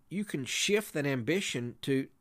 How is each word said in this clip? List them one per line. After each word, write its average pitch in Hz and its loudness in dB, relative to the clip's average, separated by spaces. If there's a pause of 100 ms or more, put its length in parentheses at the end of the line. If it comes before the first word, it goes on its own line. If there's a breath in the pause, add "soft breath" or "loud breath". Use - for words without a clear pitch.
you 202 -4
can 139 -4
shift - 2
that 151 0
ambition 131 0
to, 135 2 (120)